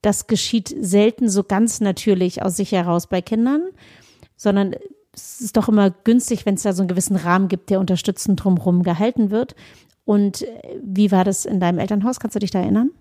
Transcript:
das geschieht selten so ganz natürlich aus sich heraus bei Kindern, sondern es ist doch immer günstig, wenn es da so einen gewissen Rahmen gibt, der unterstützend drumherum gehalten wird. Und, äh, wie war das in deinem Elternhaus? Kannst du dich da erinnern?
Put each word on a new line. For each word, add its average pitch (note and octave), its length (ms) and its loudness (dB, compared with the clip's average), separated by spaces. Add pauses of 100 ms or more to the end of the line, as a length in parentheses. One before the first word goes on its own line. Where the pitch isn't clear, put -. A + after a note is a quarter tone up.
das - 220 0
geschieht A3+ 540 -2
selten G#3+ 500 2
so F#3+ 140 0
ganz G#3+ 360 0
natürlich F#3 600 0
aus F3 160 -2
sich G3 140 -4
heraus F3 360 0
bei F3+ 140 -2
Kindern, B3 400 0 (720)
sondern G3 380 0 (400)
es - 280 -16
ist A3+ 160 -2
doch G#3+ 120 2
immer G3+ 220 4
günstig, A#3+ 540 0
wenn G3 100 0
es - 80 -6
da G3+ 100 0
so F3+ 80 -2
einen F#3 60 0
gewissen F#3 280 0
Rahmen F3+ 340 2
gibt, F#3 200 -6
der F#3+ 100 2
unterstützend F#3 640 0
drumherum F3+ 400 2
gehalten G3+ 460 0
wird. A3+ 260 -4 (500)
Und, G3+ 360 2
äh, - 420 -12
wie G3 280 2
war F#3 120 4
das F#3+ 220 -2
in G3 140 -2
deinem F3 200 2
Elternhaus? G#3 400 -2
Kannst - 160 -8
du G3+ 40 -2
dich G3 120 -4
da F#3+ 80 0
erinnern? A3 420 2